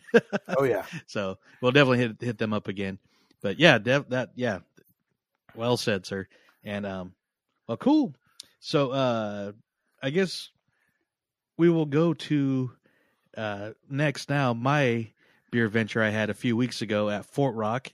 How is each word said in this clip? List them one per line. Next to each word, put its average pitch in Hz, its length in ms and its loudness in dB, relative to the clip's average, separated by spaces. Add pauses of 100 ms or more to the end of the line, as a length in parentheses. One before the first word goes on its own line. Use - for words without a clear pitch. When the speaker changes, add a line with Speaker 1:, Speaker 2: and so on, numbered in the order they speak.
Speaker 1:
<laughs> - 40 -20 (480)
Speaker 2:
Oh, 139 60 2
yeah. 113 220 0 (220)
Speaker 1:
So 95 300 -6 (220)
we'll 123 140 0
definitely 131 240 6
hit, 120 240 -2
hit 123 160 -6
them 107 160 -2
up 104 160 -4
again. 95 300 -6 (420)
But 98 180 -4
yeah, 143 200 8
dev-, 123 320 0
that, 123 240 -4
yeah. 117 240 -4 (960)
Well 120 200 0
said, 101 300 -2
sir. 95 220 -8 (360)
And, 101 220 -8
um, 92 280 -10 (540)
well, 117 100 -4
cool. 269 380 0 (460)
So, 139 300 0
uh, 110 600 -2 (500)
I 135 100 -4
guess 180 380 -4 (1080)
we 170 120 6
will 165 160 4
go 156 280 2
to, 135 580 0 (640)
uh, 104 340 -8 (180)
next 143 400 -2
now, 139 240 0
my 117 580 0 (400)
beer 117 180 2
venture 113 340 0
I 107 60 4
had 107 200 0
a 104 40 -2
few 120 240 0
weeks 120 240 -2
ago 104 280 0
at 104 160 -6
Fort 135 300 0
Rock. 113 380 -4